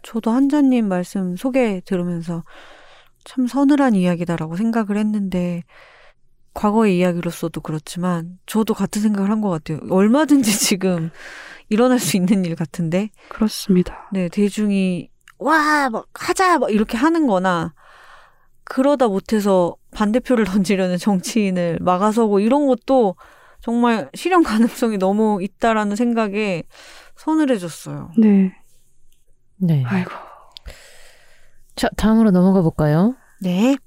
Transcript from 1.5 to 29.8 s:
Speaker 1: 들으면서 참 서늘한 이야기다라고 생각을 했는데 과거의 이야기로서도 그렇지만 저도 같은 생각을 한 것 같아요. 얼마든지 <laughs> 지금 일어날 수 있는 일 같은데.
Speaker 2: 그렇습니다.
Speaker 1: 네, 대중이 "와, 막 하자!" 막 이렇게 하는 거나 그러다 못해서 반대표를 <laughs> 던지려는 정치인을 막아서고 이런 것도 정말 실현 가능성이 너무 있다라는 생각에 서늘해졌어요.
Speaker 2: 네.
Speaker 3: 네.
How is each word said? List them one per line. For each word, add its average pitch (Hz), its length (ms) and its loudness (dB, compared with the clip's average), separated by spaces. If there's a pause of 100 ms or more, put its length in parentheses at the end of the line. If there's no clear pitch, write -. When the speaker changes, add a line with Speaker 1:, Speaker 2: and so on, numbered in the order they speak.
Speaker 1:
들으면서 175 580 -6 (800)
참 254 240 -4
서늘한 277 480 2
이야기다라고 170 640 -2
생각을 220 400 -2
했는데 190 680 -4 (960)
과거의 208 420 2
이야기로서도 170 640 -2
그렇지만 170 840 -6
저도 220 280 -2
같은 202 280 -4
생각을 202 280 0
한 220 120 0
것 202 80 -2
같아요. 156 280 -6 (120)
얼마든지 240 600 4
<laughs> 202 80 -2
지금 180 520 -2 (580)
일어날 247 300 4
수 202 180 -2
있는 185 280 2
일 165 120 -4
같은데. 175 540 -4 (180)
Speaker 2:
그렇습니다. - 840 -2
Speaker 1:
네, 185 160 -4
대중이 196 840 -2 (280)
"와, 294 520 0
막 220 240 -8
하자!" 359 440 0
막 226 140 0
이렇게 220 240 0
하는 320 300 2
거나 180 480 0 (880)
그러다 269 420 2
못해서 196 680 0 (160)
반대표를 226 560 0
<laughs> 190 160 0
던지려는 185 320 0
정치인을 180 840 -2
막아서고 202 580 2
이런 277 260 2
것도 247 500 2 (440)
정말 233 540 -2
실현 349 280 2
가능성이 220 540 0
너무 202 460 0
있다라는 214 540 -2
생각에 214 680 -2 (540)
서늘해졌어요. 185 1000 -4
Speaker 2:
네. 202 360 4 (1080)
Speaker 3:
네. 160 280 0